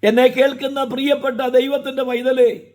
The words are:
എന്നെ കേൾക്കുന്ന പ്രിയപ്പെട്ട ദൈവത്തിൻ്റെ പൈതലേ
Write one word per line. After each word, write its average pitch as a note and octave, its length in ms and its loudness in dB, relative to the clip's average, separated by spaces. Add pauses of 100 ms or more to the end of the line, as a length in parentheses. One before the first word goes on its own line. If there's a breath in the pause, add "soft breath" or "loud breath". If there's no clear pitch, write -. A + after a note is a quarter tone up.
എന്നെ A#3 180 4 (100)
കേൾക്കുന്ന C4+ 440 0 (140)
പ്രിയപ്പെട്ട C4+ 480 -2 (160)
ദൈവത്തിൻ്റെ C4+ 520 -2
പൈതലേ B3 420 2 (240)